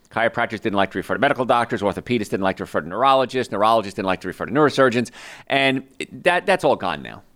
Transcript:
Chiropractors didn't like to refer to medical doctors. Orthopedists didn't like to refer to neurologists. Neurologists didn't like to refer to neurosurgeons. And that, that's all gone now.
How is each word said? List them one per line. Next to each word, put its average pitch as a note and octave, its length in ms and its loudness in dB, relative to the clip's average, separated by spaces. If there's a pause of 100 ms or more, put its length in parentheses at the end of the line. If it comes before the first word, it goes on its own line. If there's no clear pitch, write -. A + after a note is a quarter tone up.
Chiropractors A2+ 520 0
didn't G#2+ 120 -2
like G2 180 2
to - 60 -6
refer F#2 160 -4
to F#2 60 -2
medical C3 260 2
doctors. A#2 380 0
Orthopedists G2+ 460 -2
didn't G#2+ 120 -4
like F#2+ 160 0
to G2+ 60 -6
refer F2+ 180 -4
to D2+ 60 -6
neurologists. B2+ 640 0
Neurologists G#2+ 440 2
didn't G2 120 -4
like F#2 140 0
to - 60 -10
refer D#2+ 200 -8
to E2+ 40 -8
neurosurgeons. B2+ 600 2 (360)
And C3+ 360 0 (280)
that, F3 360 0
that's F#3 160 2
all C3+ 120 4
gone E2 280 -4
now. A1 180 -16 (140)